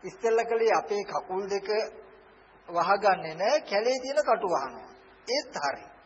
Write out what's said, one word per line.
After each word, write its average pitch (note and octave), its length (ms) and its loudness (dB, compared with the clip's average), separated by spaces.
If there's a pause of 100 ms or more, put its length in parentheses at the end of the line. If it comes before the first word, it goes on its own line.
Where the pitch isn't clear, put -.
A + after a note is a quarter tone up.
ඉස්සෙල්ලා A3+ 420 0
කලේ A3+ 280 2
අපේ G3+ 300 0
කකුල් - 420 -4
දෙක G4 240 -4 (960)
වහගන්නේ F3 680 2
නෑ G#3+ 260 2
කැලේ A#3+ 380 0
තියෙන C4+ 200 -2
කටු A3 280 2
වහනවා. C3+ 440 -4 (360)
ඒත් - 280 -4
හරි. C#3+ 380 -4 (120)